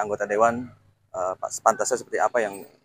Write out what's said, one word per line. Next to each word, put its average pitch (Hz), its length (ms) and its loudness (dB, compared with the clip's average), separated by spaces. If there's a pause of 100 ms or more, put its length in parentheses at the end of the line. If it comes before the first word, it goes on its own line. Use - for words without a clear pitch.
anggota 104 240 -2
dewan, 113 480 2 (400)
eh, 92 240 -4
pa-, - 160 -8
sepantasnya 113 480 0
seperti - 160 -8
apa 107 240 2
yang, 98 240 -4 (200)